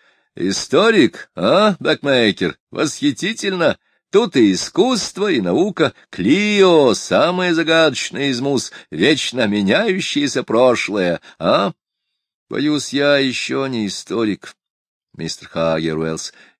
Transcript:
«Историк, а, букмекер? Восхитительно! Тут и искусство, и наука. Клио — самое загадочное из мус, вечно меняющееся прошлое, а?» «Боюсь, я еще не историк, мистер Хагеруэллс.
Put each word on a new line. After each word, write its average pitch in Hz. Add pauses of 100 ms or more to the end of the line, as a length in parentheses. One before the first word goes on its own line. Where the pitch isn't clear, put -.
(360)
«Историк, 147
а, 165
букмекер? 123 (120)
Восхитительно! 165 (340)
Тут 202
и 107
искусство, 208
и 135
наука. 131 (160)
Клио — 170
самое 175
загадочное 156
из 123
мус, 135 (180)
вечно 120
меняющееся 131
прошлое, 104 (160)
а?» 160 (760)
«Боюсь, 147
я 143
еще 135
не 117
историк, 101 (580)
мистер -
Хагеруэллс. 80 (260)